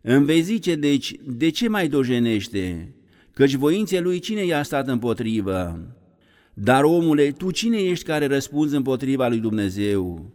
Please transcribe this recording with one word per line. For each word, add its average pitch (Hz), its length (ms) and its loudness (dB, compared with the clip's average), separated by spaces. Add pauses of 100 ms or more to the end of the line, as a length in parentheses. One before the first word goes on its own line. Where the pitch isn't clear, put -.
Îmi 131 240 4
vei 160 160 4
zice, 175 340 -2
deci, 143 380 0 (120)
"De 131 240 -2
ce 226 200 -2
mai 196 200 0
dojenește? 110 1040 -2 (380)
Căci 135 220 4
voințe 175 460 0
lui 180 180 0
cine 208 260 -4
i-a 160 180 0
stat 139 260 -4
împotrivă?" 110 920 -2 (760)
Dar, 123 300 2
omule, 156 460 4
tu 185 200 -6
cine 226 260 -2
ești 180 280 -2
care 151 220 -2
răspunzi 143 480 0
împotriva 131 540 0
lui 117 100 0
Dumnezeu? 101 960 -2